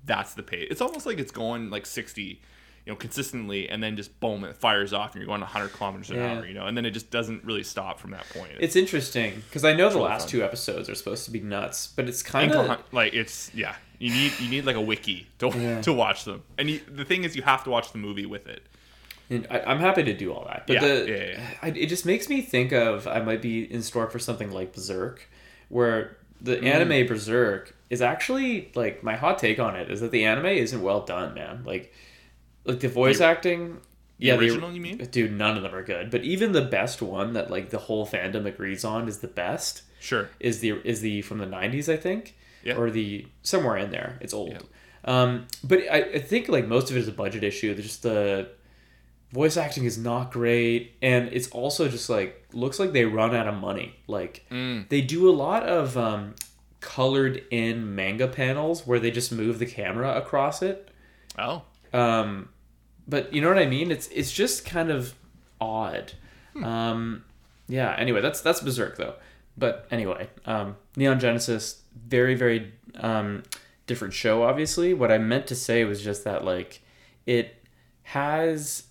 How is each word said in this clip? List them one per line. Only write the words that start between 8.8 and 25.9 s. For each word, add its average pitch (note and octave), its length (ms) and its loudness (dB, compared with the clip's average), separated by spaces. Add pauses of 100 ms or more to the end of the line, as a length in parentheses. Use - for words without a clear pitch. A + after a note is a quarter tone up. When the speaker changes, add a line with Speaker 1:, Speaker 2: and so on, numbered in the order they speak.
Speaker 2:
'cause D3+ 120 -2
I D#3 100 8
know F3 100 6
the - 40 8
Speaker 1:
It's G3+ 80 2
really B2+ 120 2
Speaker 2:
last G#2+ 140 -2
Speaker 1:
fun. - 80 -6
Speaker 2:
two A2+ 140 2
episodes - 440 -4
are G2+ 60 -8
supposed G2+ 320 -6
to A#2 40 -14
be A2+ 100 -6
nuts, G2+ 540 -6
but B2 140 -2
it's B2 140 -6
Speaker 1:
And D3 280 2
Speaker 2:
kinda D3+ 120 4
Speaker 1:
behind, - 280 0
like, A#2 240 2
it's, - 400 -4
yeah, G#2 200 -4 (240)
you A#2+ 120 -2
need, C3+ 300 2
you A#2+ 80 -4
need, C3+ 160 -2
like, B2+ 120 2
a A2 40 0
wiki G#2+ 460 -2 (140)
to, B2 140 2
Speaker 2:
Yeah. A#2 280 -2
Speaker 1:
to D#3+ 100 2
watch A2+ 320 2
them, G2 180 -8 (160)
and D3 120 0
you, D3+ 100 -4 (100)
the C#3+ 140 -8
thing F3+ 200 0
is, D#3 120 -4
you B2+ 60 -6
have C3 220 4
to C3 60 -4
watch A#2 220 0
the A2+ 60 -10
movie G2+ 280 -6
with G2+ 220 -10
it. A1 140 -14 (680)
Speaker 2:
And A#2+ 220 -2
I, A#2 100 0
I'm C3+ 180 0
happy F#3 240 4
to A2 120 2
do F#2 180 -6
all - 140 -8
that, - 200 -10
but C3+ 80 2
Speaker 1:
Yeah, A2+ 60 6
Speaker 2:
the, C#3 280 4
Speaker 1:
yeah, G2 240 -2
yeah. G#2+ 140 -10 (160)
Speaker 2:
I, D#3+ 60 -4
it D#3 180 -2
just E3+ 200 -2
makes G#3+ 240 2
me C4+ 100 2
think C#3+ 320 2
of A2+ 340 2
I A2+ 140 0
might A2+ 220 0
be A2+ 280 -4
in A#2 120 -4
store A2+ 260 -2
for A#2+ 100 -8
something A2 320 -6
like F#2 220 -6
Berserk, G2 560 -6 (400)
where A2+ 480 2 (240)